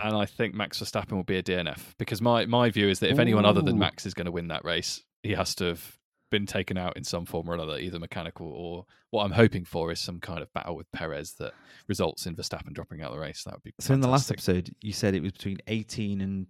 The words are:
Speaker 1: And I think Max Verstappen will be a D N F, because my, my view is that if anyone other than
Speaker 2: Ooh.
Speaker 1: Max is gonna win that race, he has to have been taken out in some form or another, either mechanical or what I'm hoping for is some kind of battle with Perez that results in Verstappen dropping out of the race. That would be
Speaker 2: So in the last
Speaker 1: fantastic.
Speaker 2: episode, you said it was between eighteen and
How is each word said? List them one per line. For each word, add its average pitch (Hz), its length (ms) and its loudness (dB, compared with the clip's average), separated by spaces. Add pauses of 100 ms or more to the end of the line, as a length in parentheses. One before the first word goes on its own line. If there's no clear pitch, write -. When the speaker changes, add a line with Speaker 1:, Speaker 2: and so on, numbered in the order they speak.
Speaker 1:
And 110 140 0
I 101 80 2
think 101 280 -2
Max - 280 -4
Verstappen 101 320 -4
will 92 100 0
be 92 140 0
a 92 40 0
D 92 140 0
N 87 140 0
F, - 280 -12
because 104 240 -4
my, 117 240 6
my 120 240 4
view 104 200 4
is 92 100 2
that 101 100 4
if 139 100 4
anyone 110 260 6
other 104 160 8
than 113 140 4
Speaker 2:
Ooh. 107 40 4
Speaker 1:
Max - 260 0
is 92 80 -6
gonna 87 180 -4
win 85 180 -4
that 78 160 -6
race, 85 360 -2 (220)
he 104 80 -2
has 92 240 -2
to 92 100 0
have - 320 -4 (320)
been 101 160 2
taken 95 320 -2
out 90 200 -4
in - 80 -10
some 87 200 -4
form 82 240 -6
or 87 40 -2
another, 78 260 -4
either 87 200 -6
mechanical 82 480 -10
or 87 380 -10 (260)
what 107 120 2
I'm 98 80 0
hoping 107 320 6
for 85 300 -2
is - 80 -6
some 87 180 -8
kind 85 220 -8
of - 100 -12
battle 85 240 -6
with - 160 -14
Perez 78 480 -8
that - 140 -8 (340)
results 92 380 -2
in 85 100 -6
Verstappen - 380 -8
dropping 85 280 -12
out 65 100 -8
of - 20 -10
the 76 80 -8
race. - 240 -10
That - 80 -12
would - 100 -16
be - 160 -16
Speaker 2:
So - 140 2
in 135 80 6
the 123 80 4
last 135 180 4
Speaker 1:
fantastic. 95 280 2
Speaker 2:
episode, 90 260 -2
you 104 100 -6
said 98 240 2
it 80 60 2
was 95 100 -2
between - 360 -6
eighteen 107 520 -4
and 95 300 -4